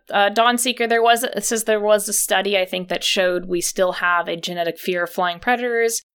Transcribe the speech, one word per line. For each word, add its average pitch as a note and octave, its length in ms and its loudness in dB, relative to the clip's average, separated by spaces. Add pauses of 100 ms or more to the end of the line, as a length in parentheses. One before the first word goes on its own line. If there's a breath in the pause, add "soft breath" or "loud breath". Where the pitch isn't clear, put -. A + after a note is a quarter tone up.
uh, G3+ 200 2
Dawn A#3 280 2
Seeker, A#3+ 300 -2
there A3+ 160 2
was, A#3 200 4
it G#3 200 -6
says A3 220 -2
there G#3+ 160 2
was G#3 260 2
a G#3 60 -4
study, G3 440 0
I F#3 80 2
think, F#3 220 -6
that - 160 -4
showed F3+ 420 0
we F3+ 140 -2
still F3+ 340 0
have F3 360 0
a E3+ 80 -4
genetic E3+ 420 -6
fear F3+ 240 -2
of E3+ 80 -6
flying F3 280 -2
predators. A#3 640 0 (140)